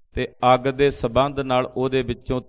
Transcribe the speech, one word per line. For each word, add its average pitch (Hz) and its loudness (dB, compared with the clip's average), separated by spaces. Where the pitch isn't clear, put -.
ਤੇ 123 -4
ਅੱਗ 127 2
ਦੇ 135 2
ਸਬੰਧ 131 -2
ਨਾਲ 131 -2
ਉਹਦੇ 131 0
ਵਿੱਚੋਂ 123 -6